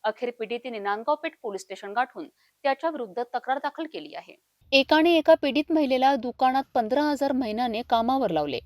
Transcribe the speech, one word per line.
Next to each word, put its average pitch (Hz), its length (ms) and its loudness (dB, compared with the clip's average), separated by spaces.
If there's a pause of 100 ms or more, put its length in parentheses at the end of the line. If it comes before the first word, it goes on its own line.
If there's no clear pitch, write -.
अखेर 226 260 -4
पीडितेने 240 480 -8
नांदगाव 208 360 -2
पेठ 311 180 -8 (100)
पोलीस 202 180 -6
स्टेशन 202 320 -14
गाठून 220 360 -4 (340)
त्याच्या 277 280 0
विरुद्ध 240 320 -8 (120)
तक्रार 254 240 -2
दाखल 294 340 -6
केली 156 220 -12
आहे. - 220 -16 (360)
एकाने 311 460 6
एका 320 160 6
पीडित 302 380 0
महिलेला 269 440 2
दुकानात 254 460 0 (120)
पंधरा 254 280 0
हजार 285 300 0
महिन्याने 233 500 -2
कामावर 233 480 0
लावले. 147 360 -2